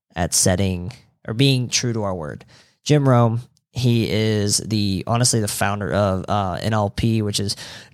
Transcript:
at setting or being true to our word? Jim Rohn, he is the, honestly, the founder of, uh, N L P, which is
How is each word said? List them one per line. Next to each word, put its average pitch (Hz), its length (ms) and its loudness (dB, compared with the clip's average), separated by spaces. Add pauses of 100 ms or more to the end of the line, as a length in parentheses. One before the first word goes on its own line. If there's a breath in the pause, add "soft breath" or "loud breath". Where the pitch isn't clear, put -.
(160)
at 82 180 -2
setting 92 580 0 (360 loud breath)
or 117 60 -4
being 127 360 2
true 120 240 -2
to 110 100 -4
our 95 100 -2
word? 78 320 -10 (380 soft breath)
Jim 143 240 4
Rohn, 117 320 4 (320)
he 120 380 2
is 104 500 0
the, 101 460 -2
honestly, 117 360 0
the 101 80 -2
founder 101 420 -2
of, 95 380 0
uh, 95 320 -2
N 110 120 -2
L 104 160 0
P, 113 320 0
which 104 200 -2
is 98 160 -4 (360 loud breath)